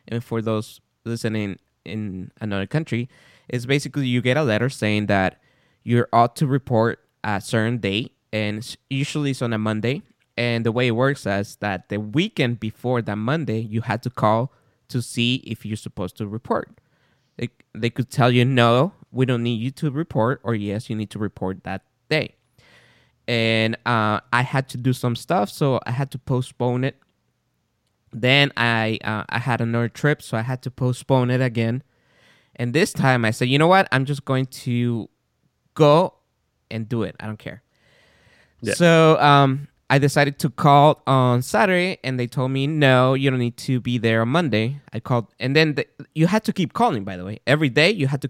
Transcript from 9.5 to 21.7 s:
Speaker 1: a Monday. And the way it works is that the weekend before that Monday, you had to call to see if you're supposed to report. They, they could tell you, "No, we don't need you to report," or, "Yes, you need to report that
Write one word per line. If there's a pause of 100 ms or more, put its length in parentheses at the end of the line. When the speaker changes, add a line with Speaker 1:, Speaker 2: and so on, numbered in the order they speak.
Speaker 1:
a
Monday. (340)
And
the
way
it
works
is
that
the
weekend
before
that
Monday,
you
had
to
call (380)
to
see (100)
if
you're
supposed
to
report. (560)
They, (240)
they
could
tell
you,
"No, (200)
we
don't
need
you
to
report,"
or,
"Yes,
you
need
to
report
that (260)